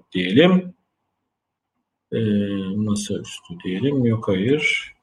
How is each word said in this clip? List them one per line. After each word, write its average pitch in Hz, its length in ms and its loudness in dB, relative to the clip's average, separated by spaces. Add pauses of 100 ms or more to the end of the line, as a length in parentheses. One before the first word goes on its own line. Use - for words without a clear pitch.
(120)
diyelim. 160 640 2 (1400)
E, 117 80 -2 (560)
masa 104 380 -2
üstü - 400 -12 (100)
diyelim. 120 420 0
Yok, 113 220 0
hayır. 110 760 0